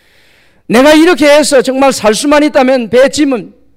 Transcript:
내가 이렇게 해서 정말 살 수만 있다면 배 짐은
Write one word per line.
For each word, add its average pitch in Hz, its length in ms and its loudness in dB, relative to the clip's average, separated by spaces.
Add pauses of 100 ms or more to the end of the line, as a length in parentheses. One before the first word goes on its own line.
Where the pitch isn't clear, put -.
(640)
내가 262 300 2
이렇게 311 340 2
해서 285 320 0
정말 262 320 -2
살 214 220 -2
수만 294 260 0
있다면 262 480 -2
배 254 180 2
짐은 262 460 -4 (240)